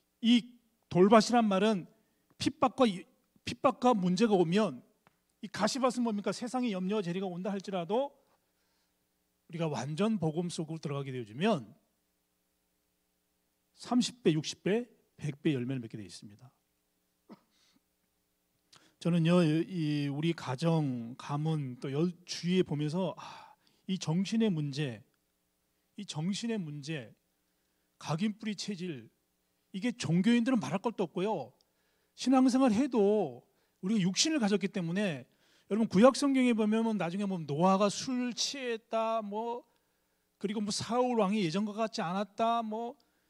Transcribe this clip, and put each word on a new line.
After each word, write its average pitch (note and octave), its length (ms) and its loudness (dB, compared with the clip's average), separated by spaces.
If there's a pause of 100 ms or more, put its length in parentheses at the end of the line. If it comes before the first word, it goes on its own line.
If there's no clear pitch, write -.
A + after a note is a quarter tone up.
(220)
이 A#3 300 4 (380)
돌밭이란 A3 580 6
말은 F#3+ 400 2 (500)
핍박과 - 500 2
이, F3+ 180 -4 (400)
핍박과 - 480 2
문제가 F#3+ 400 2
오면 F3 500 2 (580)
이 G#3 60 -14
가시밭은 A#3+ 560 -2
뭡니까? G#3 280 -2
세상의 B3 400 -4
염려와 F#3+ 300 -2
재리가 F3+ 240 -4
온다 F3+ 260 -6
할지라도 G3 600 -4 (1400)
우리가 E3 180 -4
완전 D3+ 500 -2
복음 D#3+ 320 -2
속으로 D#3+ 300 -6
들어가게 C#3 320 -6
되어지면 B2+ 640 -2 (2000)
삼십 - 480 -2
배, F#3+ 100 6
육십 - 300 -4
배, A3+ 240 0 (300)
백 D3 240 -10
배 D#3+ 120 0
열매를 B2+ 280 -4
맺게 A2+ 160 -12
돼 G#2+ 60 -12
있습니다. G#2+ 480 -20 (2500)
저는요, E3+ 440 4
이 D3+ 640 0
우리 D3+ 240 -2
가정, C3 840 -2
가문, D3 640 -4
또 - 100 -6
여-, D#3 180 0 (140)
주위에 F3+ 400 0
보면서, D3+ 540 -4
아, - 360 -18 (320)
이 F#3+ 140 -2
정신의 G3 500 0
문제, C#3+ 540 -4 (960)
이 G3+ 80 -12
정신의 G3 520 -4
문제, D3 560 -8 (840)
각인뿌리 G#3 560 -4
체질, E3 540 -8 (640)
이게 G3+ 180 -2
종교인들은 A3+ 720 2
말할 - 180 -4
것도 G#3+ 240 -4
없고요. F3+ 480 -4 (640)
신앙생활 C4 560 4
해도 G#3 720 2 (360)
우리가 G#3+ 180 0
육신을 G3 400 2
가졌기 G3+ 300 0
때문에, F3 580 -4 (440)
여러분, G#3+ 160 0
구약 A#3 280 8
성경에 C4 380 2
보면 A3 440 0
나중에 F3+ 280 -4
보면 F#3 220 -4
노아가 F#3+ 420 4
술 B3 440 -4
취했다, A3+ 880 -4
뭐, A#3 420 -8 (760)
그리고 G#3 240 -4
뭐 G#3 100 -4
사울 B3 480 0
왕이 G#3 240 2
예전과 G3 300 -2
같지 A3 280 -4
않았다, G#3+ 600 -2
뭐, A3+ 320 -8 (340)